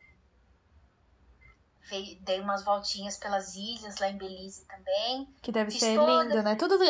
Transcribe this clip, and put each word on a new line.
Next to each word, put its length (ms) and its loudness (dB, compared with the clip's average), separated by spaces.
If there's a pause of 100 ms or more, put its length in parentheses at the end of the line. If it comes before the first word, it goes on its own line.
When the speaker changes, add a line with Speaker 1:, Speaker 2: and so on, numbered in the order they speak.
(1900)
Speaker 1:
ve-, 320 -10
dei 180 -2
umas 240 -4
voltinhas 540 -2
pelas 380 -6
ilhas 440 -12
lá 100 -2
em 80 -8
Belize 480 -14
também. 640 -4 (140)
Speaker 2:
Que 100 -6
deve 200 0
Speaker 1:
Fiz 80 -4
Speaker 2:
ser 160 2
Speaker 1:
toda 280 6
Speaker 2:
lindo, 200 0
né? 120 2
Tudo, 340 2